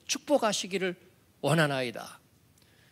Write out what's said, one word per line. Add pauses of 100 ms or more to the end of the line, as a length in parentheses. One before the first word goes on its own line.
축복하시기를 (460)
원하나이다. (720)